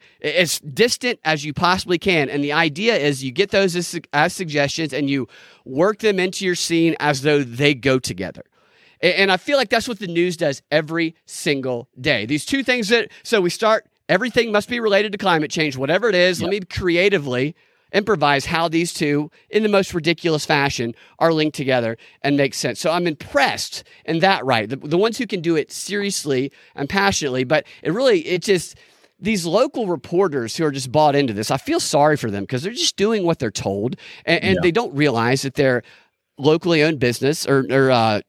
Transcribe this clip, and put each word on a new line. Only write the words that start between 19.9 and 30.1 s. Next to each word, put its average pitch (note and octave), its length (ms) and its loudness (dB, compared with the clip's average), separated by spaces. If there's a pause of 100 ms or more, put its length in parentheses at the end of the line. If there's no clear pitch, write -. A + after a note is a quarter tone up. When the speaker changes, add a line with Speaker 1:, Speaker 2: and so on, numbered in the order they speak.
Speaker 1:
ridiculous D#3+ 520 -2
fashion, C#3 480 0 (240)
are E3 140 4
linked D#3 240 0
together A#2 400 0 (260)
and C#3 140 2
make C#3 180 2
sense. - 260 -4
So E3+ 100 0
I'm F3 160 0
impressed - 800 -4 (200)
in E3 160 -2
that, F#3 240 2
right? A2+ 240 0
The, C3 80 -6
the D3+ 220 -2
ones G#3+ 200 0
who A#3+ 80 -4
can G3 140 -6
do E3 160 0
it - 160 -4
seriously E3+ 800 -4 (220)
and C#3 140 -6
passionately, D#3 560 0
but D3 220 0 (160)
it D#3 100 -2
really, A3+ 340 4
it E3 160 -2
just, - 340 0 (420)
these F#3+ 280 -2
local A3+ 400 0
reporters D#3+ 720 -2